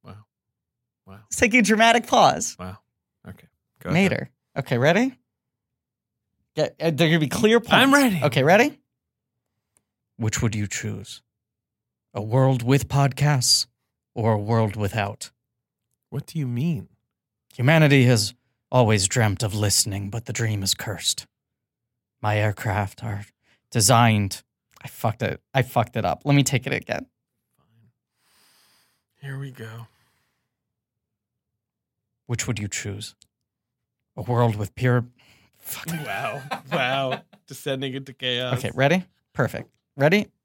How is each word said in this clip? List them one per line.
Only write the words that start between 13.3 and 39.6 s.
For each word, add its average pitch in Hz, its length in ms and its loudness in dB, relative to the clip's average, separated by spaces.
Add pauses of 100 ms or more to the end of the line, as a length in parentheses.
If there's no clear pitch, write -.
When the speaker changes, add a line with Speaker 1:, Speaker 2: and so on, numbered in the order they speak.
Speaker 2:
or 113 180 0
a 107 60 2
world 107 360 0
without? 104 560 -4 (800)
Speaker 1:
What - 180 -10
do - 120 -10
you 135 100 -4
mean? 123 400 -4 (640)
Speaker 2:
Humanity 143 500 6
has 110 300 4 (380)
always 107 340 4
dreamt 107 360 0
of 104 120 -4
listening, 101 560 -2
but 117 140 -10
the - 80 -10
dream 107 300 -4
is 95 120 -2
cursed. - 520 -8 (960)
My 107 160 0
aircraft 104 640 -4
are 107 220 -8 (440)
designed. 113 720 2 (400)
I - 60 -16
fucked - 340 -6
it. - 180 -6 (120)
I 135 100 0
fucked - 340 -2
it 104 100 -4
up. - 180 -4
Let 143 100 2
me 143 80 4
take 131 240 -2
it 139 60 -6
again. - 340 -8 (2250)
Speaker 1:
Here 139 180 -14
we 139 120 -12
go. 113 360 -16 (2500)
Speaker 2:
Which - 200 -6
would 113 120 -6
you 101 100 -8
choose? 104 460 -12 (1000)
A 110 60 -10
world 117 340 0
with 104 180 -8
pure. 123 300 0 (540)
Fuck. - 300 -14 (180)
Speaker 1:
Wow. 110 360 -8 (120)
<laughs> - 180 -12
Wow. 131 480 -2 (260)
Descending 135 480 -8
into 135 180 -12
chaos. 123 460 -4
Speaker 2:
Okay, - 160 -6
ready? 151 300 2 (280)
Perfect. - 360 -4 (280)